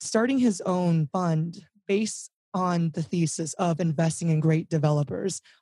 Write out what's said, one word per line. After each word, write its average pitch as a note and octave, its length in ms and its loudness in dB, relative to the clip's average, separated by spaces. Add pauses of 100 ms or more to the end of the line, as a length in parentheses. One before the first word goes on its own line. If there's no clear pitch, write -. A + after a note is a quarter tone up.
starting B3 380 0
his A#3+ 240 2
own F3 440 2
fund E3+ 580 -2 (240)
based G#3 420 -2 (220)
on F3 380 0
the E3 120 -4
thesis E3 520 -2
of F3 260 0
investing E3 480 0
in D#3 100 2
great D#3 300 2
developers. D3+ 720 0 (220)